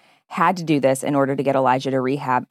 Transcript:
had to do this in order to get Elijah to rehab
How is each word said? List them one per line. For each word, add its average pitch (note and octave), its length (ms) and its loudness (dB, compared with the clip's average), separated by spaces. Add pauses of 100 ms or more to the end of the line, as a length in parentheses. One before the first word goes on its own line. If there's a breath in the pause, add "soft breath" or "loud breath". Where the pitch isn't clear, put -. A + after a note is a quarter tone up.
(280 soft breath)
had F3+ 300 0
to E3+ 40 -6
do D3+ 160 2
this C3 240 2
in C#3+ 140 -2
order C#3 180 2
to C3+ 80 -2
get C3+ 140 0
Elijah C3 340 0
to C3 100 0
rehab B2+ 500 -2